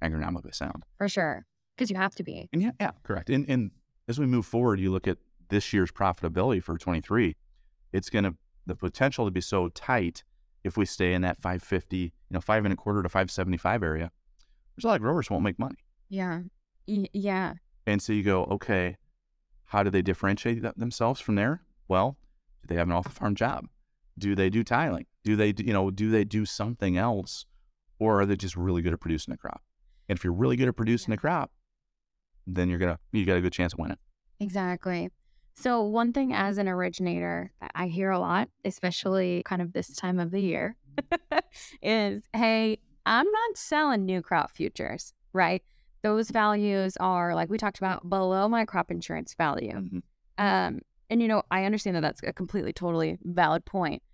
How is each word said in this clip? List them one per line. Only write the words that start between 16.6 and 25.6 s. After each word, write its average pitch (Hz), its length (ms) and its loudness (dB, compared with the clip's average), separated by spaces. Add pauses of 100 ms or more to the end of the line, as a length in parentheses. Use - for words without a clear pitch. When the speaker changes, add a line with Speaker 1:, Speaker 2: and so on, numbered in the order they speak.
Speaker 2:
Y-, 202 260 -2
yeah. 190 420 -2 (320)
Speaker 1:
And 104 140 2
so - 120 -4
you 107 100 2
go, 95 220 2
"Okay, 92 520 0 (680)
how 104 180 0
do 98 80 2
they 92 120 4
differentiate 101 600 0
th-, 113 140 -6
themselves 120 440 -2
from 107 140 0
there?" 117 280 2 (260)
Well, 98 280 2 (460)
do - 60 -20
they 85 100 -2
have 85 100 2
an 87 40 2
off-the-farm 90 420 0
job? 113 320 -2 (520)
Do 101 160 2
they 95 160 4
do 110 140 2
tiling? 120 420 0 (180)
Do 107 120 2
they 104 160 4
d-, 107 140 -4